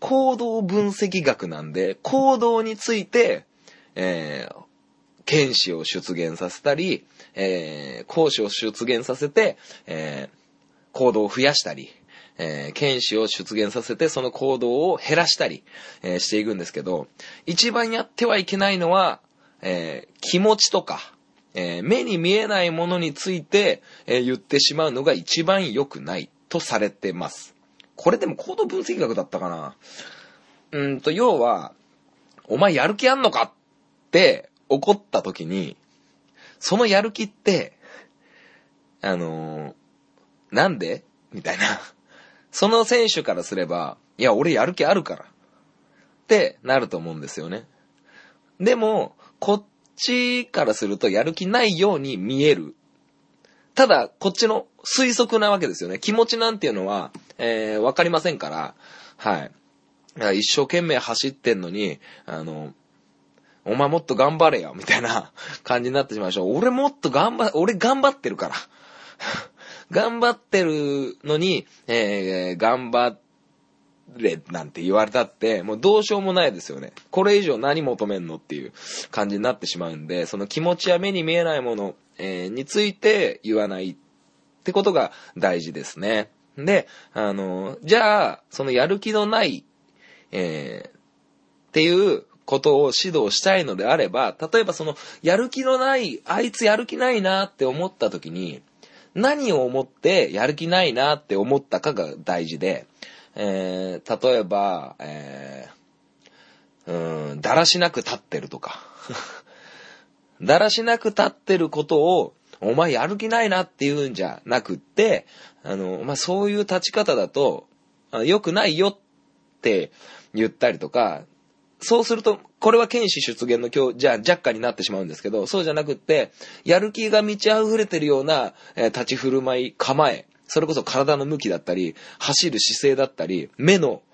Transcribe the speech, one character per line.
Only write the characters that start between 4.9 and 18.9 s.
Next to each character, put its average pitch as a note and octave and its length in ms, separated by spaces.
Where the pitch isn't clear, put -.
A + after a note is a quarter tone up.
見 C#3+ 300
士 F#2 180
を D#2+ 120
出 - 280
現 E2+ 240
さ F2+ 140
せ - 120
た C#3+ 120
り、 E3 320
え D#2 680
ー、 - 40
講 D#3+ 240
師 B2 120
を G2+ 80
出 - 180
現 A#2 360
さ B2+ 100
せ C#3+ 140
て、 G#3+ 280
え D#2 460
ー、 - 640
行 B2+ 140
動 G#2+ 140
を - 20
増 B2+ 140
や C#3 120
し - 80
た D#2+ 120
り、 C2+ 160
え D2+ 340
ー、 - 0
見 C3+ 280
士 G#2+ 180
を A2 100
出 - 140
現 G#2 180
さ A#2+ 100
せ A#2+ 120
て、 D#3 140
そ C#3 120
の B2+ 120
行 C3+ 260
動 C3 320
を D#3+ 60
減 D#3 220
ら E3+ 80
し - 100
た D3 100
り、 D2 160
え F2+ 140
ー、 - 20
し - 100
て G#2+ 120
い G#2+ 40
く G#2+ 100
ん F#2+ 40
で F2 60
す - 80
け D2+ 100
ど、 F2+ 240
一 F3 240
番 A3+ 220
や A3+ 100
っ - 60
て - 180
は A3 120
い F#3+ 60
け G3 120
な G3 140
い G3 80
の E3+ 120